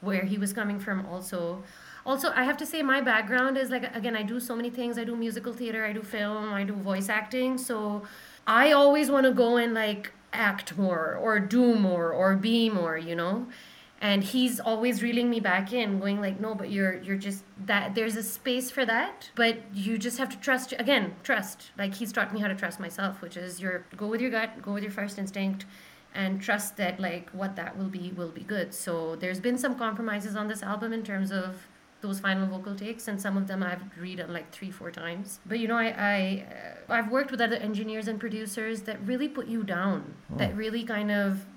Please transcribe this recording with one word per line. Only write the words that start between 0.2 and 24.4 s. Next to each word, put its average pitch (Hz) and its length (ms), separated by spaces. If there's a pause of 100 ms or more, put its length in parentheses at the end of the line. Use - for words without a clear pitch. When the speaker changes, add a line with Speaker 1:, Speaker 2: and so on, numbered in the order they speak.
Speaker 1:
he 196 140
was 196 160
coming 208 260
from 196 280
also. 180 560 (420)
Also, 269 300
I 254 80
have 285 140
to 311 80
say 311 180
my 269 180
background 247 560
is, 262 140
like, 247 240
again, 233 200
I 214 60
do 220 180
so 240 160
many 233 140
things. 240 300
I 233 40
do 233 120
musical 233 360
theater, 226 320
I 214 100
do 214 100
film, 214 500
I 202 100
do 196 100
voice 196 360
acting. 254 480
So 208 460 (420)
I 240 260
always 285 380
wanna 269 220
go 240 260
and, 233 160
like, 208 380 (200)
act 196 460
more 175 380
or 220 240
do 233 340
more 180 380
or 190 240
be 226 340
more, 170 300
you 165 160
know? 190 320 (540)
And 202 200
he's 254 380
always 226 420
reeling 240 280
me 233 100
back 196 320
in, 220 300
going 202 180
like, 196 180
"No, 214 180
but 196 140
you're, 190 340
you're 196 120
just, 196 300 (220)
that, 208 280
there's 220 220
a 226 60
space 254 460
for 269 160
that, 247 480
but 226 220 (180)
you 202 240
just 240 200
have 262 100
to - 140
trust," 254 360
again, 226 460
trust. - 540
Like, 202 160
he's 214 180
taught 196 220
me 214 80
how 208 80
to 190 60
trust 185 260
myself, 190 400
which 175 160
is 180 240
your, 180 240 (100)
go 208 120
with 220 120
your 254 100
gut, 226 320